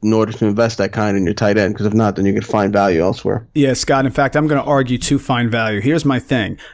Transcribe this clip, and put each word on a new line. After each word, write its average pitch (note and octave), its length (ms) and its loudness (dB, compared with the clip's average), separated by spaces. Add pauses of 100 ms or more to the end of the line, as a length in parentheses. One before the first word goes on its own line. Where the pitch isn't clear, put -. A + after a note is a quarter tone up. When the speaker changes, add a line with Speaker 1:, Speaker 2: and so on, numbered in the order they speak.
Speaker 1:
in G#2+ 120 2
order A2 180 2
to A2+ 140 -2
invest A2 320 0
that G2 160 -2
kind G#2 240 0
in F#2+ 80 0
your E2+ 80 0
tight G#2 240 2
end, G2 180 2
'cause G2+ 100 -2
if G#2 80 0
not, G#2+ 220 2
then G2 100 0
you G2 80 2
could G#2 120 -2
find G2+ 260 0
value G2 300 2
elsewhere. G2 520 -2
Speaker 2:
Yeah, C3+ 200 2
Scott. C3+ 320 0
In B2+ 60 -2
fact, C#3 260 -2
I'm D#3 100 2
gonna C#3+ 160 0
argue B2+ 340 0
to C#3 220 -2
find A#2+ 320 -2
value. A2 300 -2
Here's D3 240 0
my C3 120 2
thing. A#2 400 -4 (160)